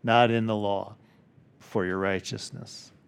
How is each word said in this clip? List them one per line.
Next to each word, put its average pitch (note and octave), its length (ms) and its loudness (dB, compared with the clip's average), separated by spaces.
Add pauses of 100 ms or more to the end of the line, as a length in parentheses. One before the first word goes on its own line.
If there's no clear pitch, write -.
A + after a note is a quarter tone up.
not A#2 280 6
in A2+ 160 0
the A2 80 0
law, G2+ 400 -4 (640)
for - 260 -2
your F#2 140 -2
righteousness. - 920 -6 (160)